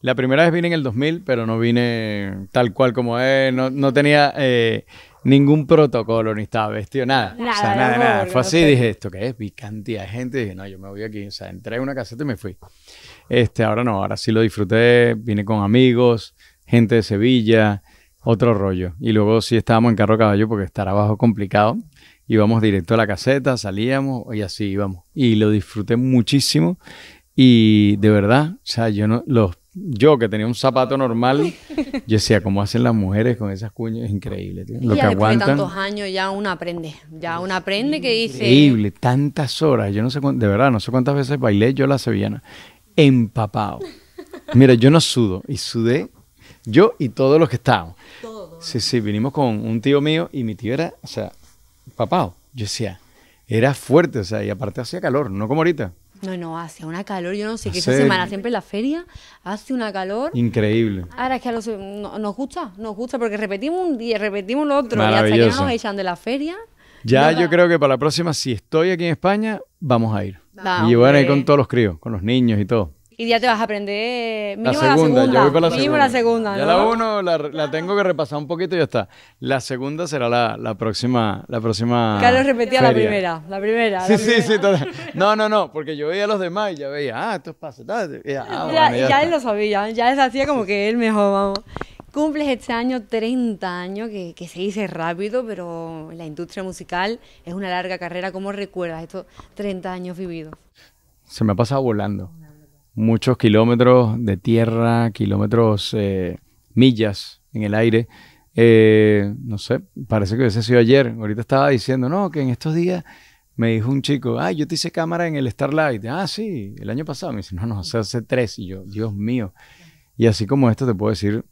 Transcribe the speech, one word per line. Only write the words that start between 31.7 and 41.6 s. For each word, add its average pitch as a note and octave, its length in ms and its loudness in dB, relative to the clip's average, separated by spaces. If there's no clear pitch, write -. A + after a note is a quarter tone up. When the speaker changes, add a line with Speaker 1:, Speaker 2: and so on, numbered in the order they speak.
Speaker 1:
yo A2 120 2
decía, G#2 220 2
"¿Cómo G2 220 -2
hacen A#2 220 -2
las A#2+ 100 2
mujeres G#2+ 420 0
con G#2 140 -6
esas G2+ 220 -10
cuñas?". A2+ 320 -8
Es A2+ 80 -4
increíble, F#2+ 520 -8
tío. A2 160 -12
Speaker 2:
Y B2+ 60 -2
Speaker 1:
Lo G#2+ 80 4
Speaker 2:
ya - 80 2
Speaker 1:
que G#2+ 60 4
Speaker 2:
después G2+ 200 2
de A2 140 4
Speaker 1:
aguantan. C#3 140 2
Speaker 2:
tantos - 200 -2
años, G3+ 360 -6
ya F#3+ 180 -2
uno G3 200 -4
aprende F3 1500 -6
que B3+ 120 -2
dice A3+ 220 -2
Speaker 1:
Increíble, B2+ 480 6
tantas C3+ 680 -2
horas. A#2 320 2
Yo G#2 120 -2
no B2+ 60 0
sé C#3 100 -6
cuán-, C3+ 180 0
de A2 80 2
verdad, G#2+ 240 4
no A#2 80 2
sé A2 140 -6
cuántas C3 240 0
veces C#3 200 -2
bailé A#2 380 2